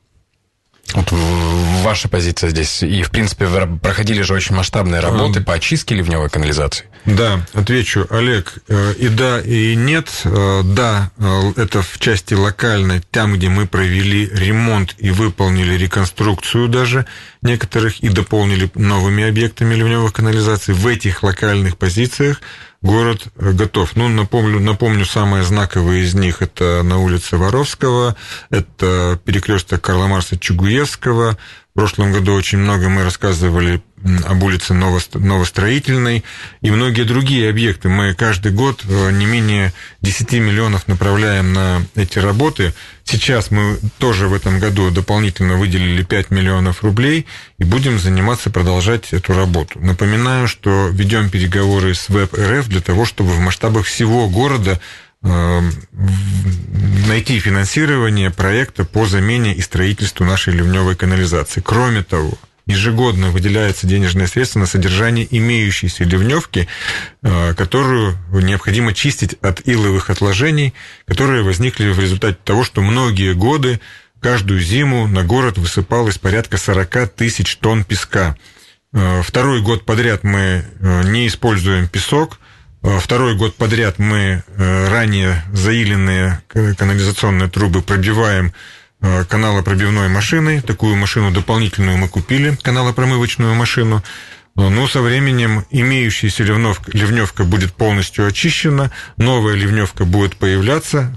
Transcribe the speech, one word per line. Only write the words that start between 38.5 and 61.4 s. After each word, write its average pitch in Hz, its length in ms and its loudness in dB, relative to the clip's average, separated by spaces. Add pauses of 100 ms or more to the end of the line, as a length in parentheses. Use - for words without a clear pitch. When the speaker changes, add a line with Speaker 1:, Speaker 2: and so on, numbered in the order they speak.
Speaker 2:
год, 127 380 0
э, 98 220 2
не 101 140 2
менее 107 460 0 (300)
десяти 110 380 -2
миллионов 107 500 0
направляем 98 640 0
на 92 320 0 (100)
эти 101 240 -2
работы. 101 540 0 (320)
Сейчас 117 440 -2
мы 104 280 0 (200)
тоже 101 300 0
в 92 60 0
этом 95 260 0
году 98 300 0
дополнительно 92 640 0
выделили 92 480 0
пять 98 280 -2
миллионов 92 520 0
рублей 131 440 0 (320)
и - 40 -2
будем 120 340 2
заниматься, 95 520 0
продолжать 92 640 0
эту - 200 0
работу. 87 460 0
Напоминаю, 107 680 0
что 98 400 0
ведём 101 400 0
переговоры 92 640 2
с - 160 -6
вэб 98 240 0
эр 107 260 2
эф 127 80 -2
для 92 140 0
того, 98 240 0
чтобы 98 240 -2
в 85 100 2
масштабах 107 460 0
всего 117 420 0
города, 101 540 0 (400)
э, 101 60 -2 (640)
в-, 95 1160 0
найти 113 320 0
финансирование 104 880 0
проекта 98 560 -2
по 107 200 0
замене 104 480 2
и 87 80 -4
строительству 95 640 -2
нашей 92 300 0
ливнёвой 92 420 2
канализации. 90 640 0